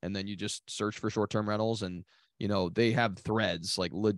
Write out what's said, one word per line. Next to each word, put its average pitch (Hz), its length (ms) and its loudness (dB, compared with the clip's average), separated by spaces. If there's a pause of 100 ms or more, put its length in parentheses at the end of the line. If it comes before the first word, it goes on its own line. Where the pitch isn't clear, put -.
And 95 140 -4
then 98 100 -4
you 101 100 -8
just - 340 -8
search 107 280 -2
for 110 120 -2
short-term 107 380 0
rentals 107 360 0
and, 90 200 -6 (360)
you 101 80 -2
know, 95 220 2
they 113 240 4
have 113 260 2
threads, 98 580 0
like, 90 160 -2
li-, 104 240 2